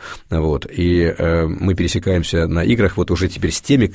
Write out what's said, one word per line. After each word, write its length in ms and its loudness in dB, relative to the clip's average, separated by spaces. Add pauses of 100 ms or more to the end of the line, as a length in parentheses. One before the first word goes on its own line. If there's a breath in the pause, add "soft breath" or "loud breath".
(300 loud breath)
Вот. 400 0
И, 460 2
э, 300 0
мы 280 0
пересекаемся 720 0
на 160 0
играх 340 2
вот 140 -2
уже 180 0
теперь 220 -4
с 100 -4
теми, 340 2